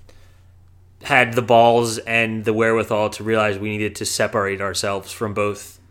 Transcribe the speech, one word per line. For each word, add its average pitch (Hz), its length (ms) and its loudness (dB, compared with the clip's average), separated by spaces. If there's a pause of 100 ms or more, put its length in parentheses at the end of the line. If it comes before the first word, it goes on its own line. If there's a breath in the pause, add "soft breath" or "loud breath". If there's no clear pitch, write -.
(1040 soft breath)
had 123 300 2
the 120 80 2
balls 117 580 4
and 113 460 -2
the 113 80 2
wherewithal 110 560 0
to - 140 -10
realize 107 340 0
we 104 120 -6
needed 107 260 -6
to 107 100 -8
separate 101 560 -2
ourselves 98 500 -6
from 107 220 -6
both 104 460 -6 (100)